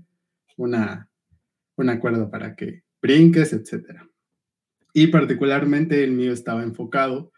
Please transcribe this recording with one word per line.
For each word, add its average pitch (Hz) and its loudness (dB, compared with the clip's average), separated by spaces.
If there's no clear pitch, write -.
una, 117 -4
una 123 0
cuerda 113 -2
para 110 -12
que - -14
brinques, 160 6
etcétera. - -12
Y 156 4
particularmente 143 0
el 131 -2
mío 123 -2
estaba 117 -8
enfocado, 131 -6